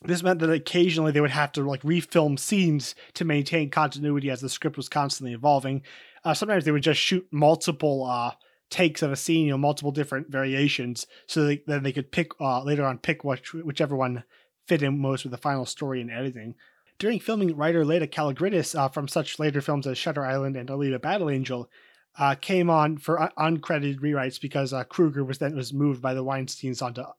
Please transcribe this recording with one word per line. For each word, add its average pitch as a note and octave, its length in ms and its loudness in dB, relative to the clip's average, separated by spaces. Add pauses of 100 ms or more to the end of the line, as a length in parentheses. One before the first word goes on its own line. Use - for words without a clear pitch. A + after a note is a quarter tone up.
This E3+ 180 0
meant F3+ 160 4
that D#3+ 100 2
occasionally D#3+ 600 4
they D3 100 4
would C#3+ 100 4
have D3 220 0
to, C#3+ 100 -2
like, C#3 200 -4
refilm D#3 540 2
scenes E3 580 2 (180)
to F3 120 -4
maintain D3 440 0
continuity C#3+ 600 0
as B2+ 120 -4
the C3+ 80 -6
script - 280 -4
was C3+ 120 -8
constantly C3+ 440 -4
evolving. C3+ 480 2 (420)
Uh, D#3+ 100 2
sometimes G3 320 0
they D#3 60 2
would C#3+ 120 2
just D#3 160 4
shoot - 320 0
multiple, D3 760 2
uh, A#2+ 260 -2 (380)
takes F3 320 2
of D3 100 0
a C#3 40 -4
scene, E3 300 2
you C#3+ 60 2
know, C3+ 60 0
multiple C#3+ 340 0
different C#3 400 -4
variations, C3+ 760 -2 (200)
so D#3 180 2
they, D3 220 0
then C#3+ 160 -2
they C#3 80 -2
could C3+ 200 -6
pick, E3+ 280 0
uh, C3 240 0
later C#3+ 220 0
on B2+ 120 -2
pick - 260 -2
which, C3+ 300 -4
whichever D3+ 420 -2
one B2 280 -2 (420)
fit E3 160 2
in C#3+ 180 0
most C3+ 240 -2
with C3 80 -10
the B2 60 -10
final C#3 280 -2
story C3 360 -6
and A#2 100 -8
editing. A#2+ 440 -8 (440)
During G#3 200 0
filming, G3+ 380 0
writer D#3+ 260 4
Leda D#3 240 2
Kalogridis, D#3 720 -2
uh, C#3 100 2
from C#3+ 200 -4
such - 320 -4
later D3 220 0
films C#3 260 -2
as B2+ 100 -4
Shutter C#3+ 280 -4
Island C3+ 300 -2
and B2 140 -8
Alita C3+ 320 -2
Battle F3 280 0
Angel, C3 400 -4 (480)
uh, C#3+ 180 2
came F3 340 2
on D#3 280 4
for D#3 240 0
un-, D#3+ 360 0
uncredited C#3+ 420 -2
rewrites C3+ 400 -2
because, C#3 320 -2
uh, C3 120 -4
Kruger C#3+ 400 2
was C3+ 160 -6
then, D3+ 160 -2
was B2+ 180 -6
moved C#3 280 0
by C3 120 -2
the C3 100 -4
Weinsteins C3+ 580 -6
onto B2 220 -8 (160)